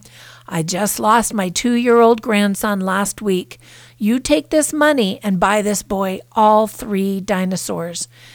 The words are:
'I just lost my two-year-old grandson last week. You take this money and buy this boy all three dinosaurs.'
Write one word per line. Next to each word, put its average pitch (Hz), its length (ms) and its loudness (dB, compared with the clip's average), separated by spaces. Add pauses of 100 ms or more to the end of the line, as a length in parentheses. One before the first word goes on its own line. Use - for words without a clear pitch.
(480)
'I 165 160 -4
just 180 360 -4
lost 220 340 2
my 190 160 -2
two-year-old 233 720 2
grandson 208 580 0
last 190 420 -4
week. 190 380 -4 (380)
You 226 220 0
take 294 300 0
this 302 220 0
money 294 500 2
and 190 180 0
buy 208 220 2
this 202 220 -2
boy 190 380 -4 (100)
all 214 340 4
three 196 540 -4
dinosaurs.' 185 880 -4 (280)